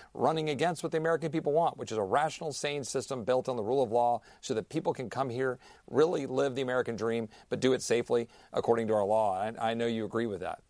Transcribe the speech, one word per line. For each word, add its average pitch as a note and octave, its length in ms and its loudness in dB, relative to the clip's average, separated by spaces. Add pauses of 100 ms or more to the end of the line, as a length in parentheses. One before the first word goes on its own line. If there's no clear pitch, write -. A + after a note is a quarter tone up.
(160)
running D#3 340 2
against D3+ 320 0
what D#3 100 -4
the E3 60 -2
American D#3+ 340 0
people D3+ 220 0
want, D#3+ 240 2
which A#2 140 -8
is A2 80 0
a G#2 40 2
rational, D3 500 0
sane C#3+ 300 -4
system B2+ 400 -4
built B2+ 240 2
on B2+ 80 -2
the A2+ 80 -2
rule C3 200 2
of G#2 80 0
law A#2+ 300 2 (200)
so A#2+ 140 -4
that G#2+ 140 -2
people D#3+ 240 -2
can A#2+ 180 -8
come C3 180 -2
here, B2+ 300 -2 (320)
really D#3 340 4
live C3 300 0
the C3+ 80 -2
American B2 320 0
dream, A2+ 340 -2 (200)
but A2 100 -2
do B2+ 140 4
it A#2+ 100 0
safely A#2+ 440 2 (240)
according A#2 360 2
to G#2+ 80 2
our G2+ 100 2
law. G#2 340 2
I, A2+ 320 -2
I - 40 -2
know A#2 100 0
you A2+ 200 0
agree A2+ 200 -2
with G2 140 -4
that. E2+ 200 -6 (100)